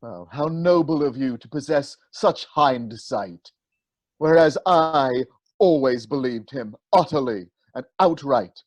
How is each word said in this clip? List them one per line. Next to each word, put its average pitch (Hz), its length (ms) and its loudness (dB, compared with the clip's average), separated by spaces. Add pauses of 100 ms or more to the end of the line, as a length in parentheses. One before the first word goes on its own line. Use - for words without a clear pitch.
Oh, 90 300 -16
how 147 140 -6
noble 165 580 0
of 139 120 -2
you 131 220 -4
to - 100 -16
possess 143 500 -4 (140)
such - 340 -2
hindsight, 113 1040 -4 (640)
whereas 156 480 4
I 151 600 2 (340)
always 135 460 2
believed 123 460 -6
him 113 240 -10 (160)
utterly 131 600 0 (240)
and 127 100 -10 (140)
outright. 139 680 0